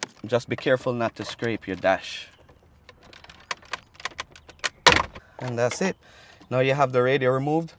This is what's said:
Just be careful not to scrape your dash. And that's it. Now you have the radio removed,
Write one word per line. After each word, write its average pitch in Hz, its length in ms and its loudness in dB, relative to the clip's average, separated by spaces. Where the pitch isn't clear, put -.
Just 120 220 -2
be 131 80 -4
careful 131 360 0
not 117 240 -2
to 104 80 -10
scrape - 440 -6
your 92 80 -4
dash. - 520 -2
And 127 180 -6
that's 120 240 0
it. 185 160 -2
Now 123 80 0
you 131 160 4
have 139 180 2
the 127 100 4
radio 127 280 2
removed, 147 480 0